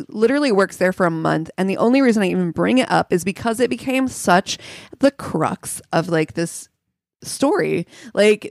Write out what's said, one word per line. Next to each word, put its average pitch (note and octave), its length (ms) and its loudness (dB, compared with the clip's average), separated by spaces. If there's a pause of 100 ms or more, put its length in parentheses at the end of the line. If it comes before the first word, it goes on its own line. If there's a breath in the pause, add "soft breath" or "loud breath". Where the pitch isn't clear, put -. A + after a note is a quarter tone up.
literally B3+ 460 2
works F#3+ 240 2
there F#3 160 2
for F#3 120 0
a E3+ 60 2
month. D#3+ 460 -2
And F#3+ 120 0
the F#3+ 80 -2
only B3+ 240 4
reason A3+ 220 4
I F#3 60 2
even F3+ 220 0
bring F#3 260 0
it B3+ 120 2
up E3+ 220 0
is F3+ 140 2
because A3 340 -4
it A#3+ 100 2
became C4 380 -2
such - 500 0 (420 loud breath)
the C#4 120 4
crux - 720 -6 (100)
of, E3+ 160 0
like, D#3+ 280 -2
this - 340 -6 (520)
story. E3+ 640 -2 (280 loud breath)
Like, G#3 380 2